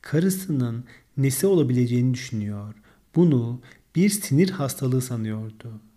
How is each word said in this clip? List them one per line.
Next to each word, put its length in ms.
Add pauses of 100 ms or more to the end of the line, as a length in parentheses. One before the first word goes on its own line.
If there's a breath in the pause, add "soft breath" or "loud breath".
Karısının 840 (320 loud breath)
nesi 300
olabileceğini 640
düşünüyor. 600 (420 soft breath)
Bunu 460 (340 loud breath)
bir 140
sinir 400
hastalığı 520
sanıyordu. 800 (160)